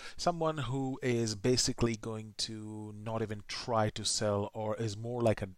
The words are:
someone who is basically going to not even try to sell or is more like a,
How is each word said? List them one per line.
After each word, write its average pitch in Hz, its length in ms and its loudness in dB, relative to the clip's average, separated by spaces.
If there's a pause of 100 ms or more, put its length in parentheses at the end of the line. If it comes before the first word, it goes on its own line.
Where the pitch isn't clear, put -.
(180)
someone 160 420 0
who 135 420 -2
is 117 320 2
basically 117 640 2
going 110 420 -8
to 107 580 -6
not 110 280 -2
even 107 240 -4
try 110 420 2
to 107 160 -4
sell 104 480 2
or 107 220 -2
is 107 200 -2
more 120 280 -2
like 110 180 4
a, 101 160 -4